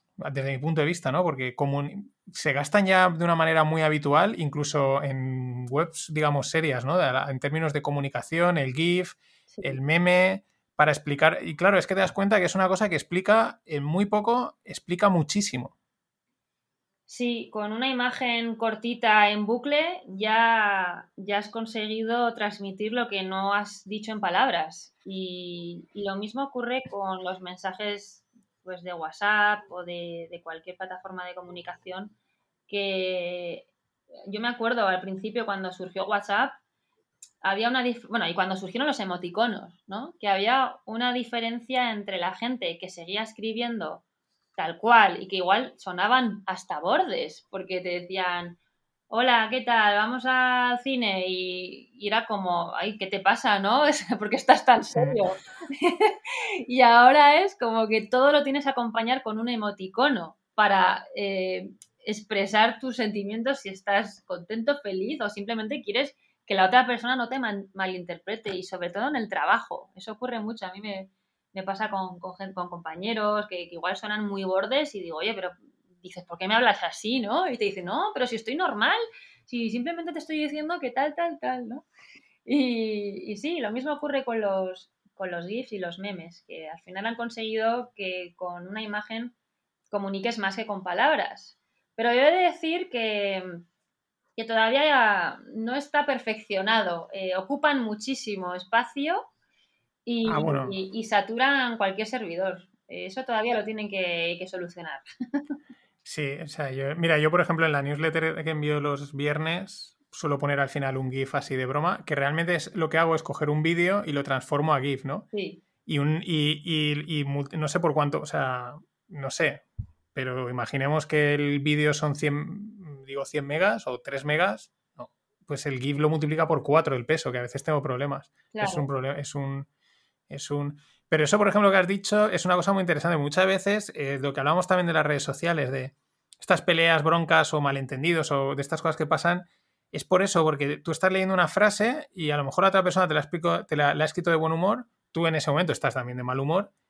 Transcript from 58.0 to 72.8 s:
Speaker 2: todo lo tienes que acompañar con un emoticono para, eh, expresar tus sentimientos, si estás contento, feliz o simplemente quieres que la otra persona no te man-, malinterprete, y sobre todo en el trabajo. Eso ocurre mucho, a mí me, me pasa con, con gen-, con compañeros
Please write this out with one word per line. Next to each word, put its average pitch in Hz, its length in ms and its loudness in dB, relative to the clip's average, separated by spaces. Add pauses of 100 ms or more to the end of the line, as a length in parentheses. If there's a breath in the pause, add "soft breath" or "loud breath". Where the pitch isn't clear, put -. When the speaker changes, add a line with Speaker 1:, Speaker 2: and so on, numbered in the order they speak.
Speaker 2:
todo 262 240 6
lo 285 120 6
tienes 269 200 0
que 269 80 0
acompañar 233 500 -2
con 214 180 -4
un 233 80 -4
emoticono 208 880 -2 (180)
para, 196 500 4 (100)
eh, 190 540 -4 (340)
expresar 214 760 0
tus 254 160 -6
sentimientos, 220 640 -4
si 196 100 -12
estás 202 560 -2
contento, 226 560 -4
feliz 208 400 -4
o 208 80 -2
simplemente 220 540 -6
quieres 247 320 -4 (320)
que 202 80 -2
la 190 100 6
otra 247 220 6
persona 247 300 -2
no 233 100 -4
te 262 120 -6
man-, 202 340 -4
malinterprete, 190 840 -6
y 185 80 -8
sobre 175 260 -8
todo 208 200 -4
en 294 80 -2
el 220 100 -4
trabajo. 180 680 -2
Eso 214 180 -14
ocurre 233 260 -8
mucho, 214 260 -8
a 180 60 -10
mí 196 80 -16
me, 196 300 -10 (420)
me 190 120 -10
pasa 196 260 -4
con, 185 300 -6
con 180 180 -12
gen-, 190 160 -12
con 180 160 -8
compañeros 208 800 -4